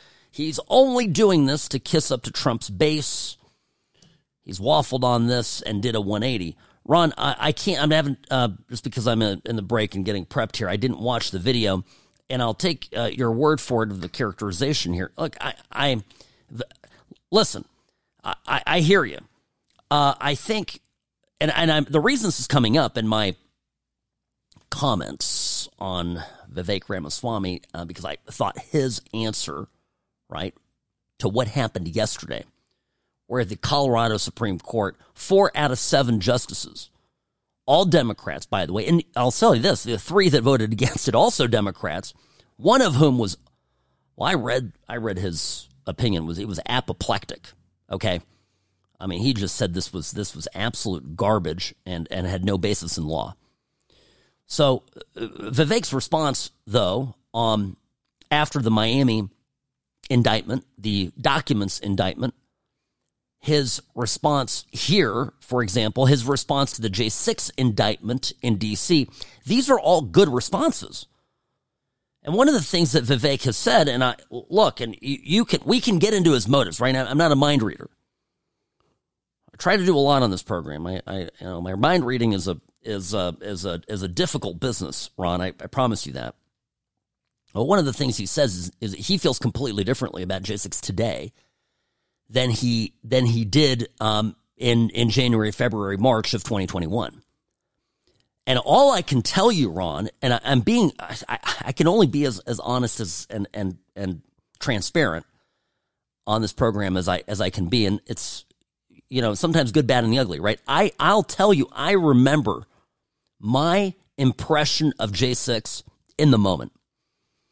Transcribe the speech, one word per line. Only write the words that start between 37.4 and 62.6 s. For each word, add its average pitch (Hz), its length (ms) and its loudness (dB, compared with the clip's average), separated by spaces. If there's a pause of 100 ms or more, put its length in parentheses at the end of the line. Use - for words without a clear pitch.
all 160 180 6
Democrats, 120 640 0
by 95 180 -2
the 80 80 -6
way, 104 140 -2
and 165 180 2 (100)
I'll 123 160 2
tell 220 240 4
you 113 60 2
this, 143 220 0
the 113 160 -4
three 185 320 2
that 139 100 6
voted 113 320 2
against 113 360 -2
it, 104 60 2
also 156 320 4
Democrats, 98 680 -4 (420)
one 214 240 4
of 190 140 2
whom 135 240 4
was, 104 180 -2 (800)
well, 151 140 -2
I - 20 2
read, 120 400 -2 (160)
I 117 80 -10
read 110 220 -4
his 87 500 -6 (180)
opinion, 95 380 -2
was, 82 140 -6
it 104 100 -8
was 95 160 -6
apoplectic, - 840 -4 (420)
okay? 92 300 -4 (760)
I 92 80 -12
mean, 90 140 -6
he 123 140 0
just 98 220 -4
said 92 180 -2
this - 180 -6
was, 87 200 -8
this 101 220 -8
was 80 200 -10
absolute 92 600 -6
garbage 90 600 -2 (100)
and, 85 260 -8
and 92 160 -4
had 92 200 -4
no 98 100 2
basis 92 400 -4
in 78 100 -6
law. 76 300 -6 (1080)
So, 139 380 0 (300)
uh, - 60 -12 (300)
Vivek's 156 420 0
response, 143 580 0 (160)
though, 107 480 0 (200)
um, 110 420 0 (540)
after 147 300 0
the 113 100 2
Miami 110 580 2 (800)
indictment, 117 560 0 (140)
the 101 420 -2
documents 113 580 0
indictment, 98 540 -2 (1080)